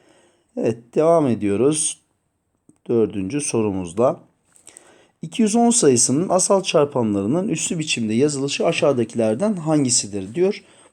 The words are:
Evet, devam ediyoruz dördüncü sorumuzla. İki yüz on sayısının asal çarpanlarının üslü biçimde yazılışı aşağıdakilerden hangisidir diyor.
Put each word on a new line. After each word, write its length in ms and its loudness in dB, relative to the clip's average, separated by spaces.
Evet, 200 -2
devam 320 4
ediyoruz 720 0
dördüncü 540 -2
sorumuzla. 800 -2
İki 200 -6
yüz 140 2
on 140 4
sayısının 600 2
asal 340 2
çarpanlarının 840 0
üslü 320 -4
biçimde 340 -4
yazılışı 520 0
aşağıdakilerden 880 0
hangisidir 840 -2
diyor. 280 0